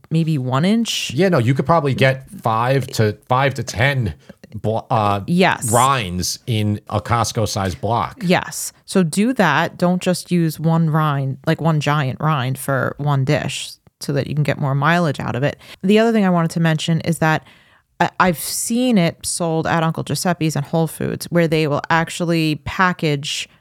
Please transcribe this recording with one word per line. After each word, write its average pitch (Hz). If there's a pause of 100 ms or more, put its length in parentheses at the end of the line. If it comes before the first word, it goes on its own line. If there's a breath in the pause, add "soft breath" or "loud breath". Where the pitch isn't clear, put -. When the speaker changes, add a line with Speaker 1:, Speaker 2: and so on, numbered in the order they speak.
(100)
Speaker 1:
maybe 160
one 127
inch. 220
Speaker 2:
Yeah, 165
no, 175
you 117
could 135
probably 147
get 135
five 123
to, 107 (160)
five 135
to 120
ten 117 (400 loud breath)
blo-, 110
uh, 104
Speaker 1:
Yes. 175
Speaker 2:
rinds 113
in 104
a 104
Costco 113
size 95
block. 110
Speaker 1:
Yes. - (140 soft breath)
So 190
do 202
that. 165
Don't 180
just -
use 165
one 165
rind, 139
like, 160
one 156
giant 143
rind 131
for 127
one 139
dish - (300)
so -
that 143
you -
can 147
get 143
more 139
mileage 156
out 117
of 123
it. - (240 loud breath)
The 208
other 233
thing 220
I 185
wanted 165
to 170
mention 160
is -
that 156 (540 soft breath)
I, 175
I've 180
seen 240
it 165
sold 160
at 165
Uncle 160
Giuseppe's 160
and 143
Whole 165
Foods -
where 170
they 156
will 143
actually 165
package 160 (120)